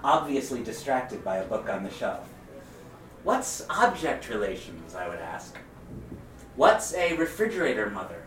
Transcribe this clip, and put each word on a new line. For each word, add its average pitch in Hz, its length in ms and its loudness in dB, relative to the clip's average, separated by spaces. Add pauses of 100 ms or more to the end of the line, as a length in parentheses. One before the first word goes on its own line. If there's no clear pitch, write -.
obviously 143 600 4
distracted 113 600 0
by 95 140 0
a 95 80 0
book 107 240 -2
on 98 140 -2
the 98 60 -4
shelf. - 400 -4 (920)
"What's - 440 0
object - 640 4
relations?" - 640 -4
I - 160 -4
would - 100 -6
ask. - 380 -10 (1000)
"What's - 380 6
a 170 240 2
refrigerator 165 720 2
mother?" - 380 -8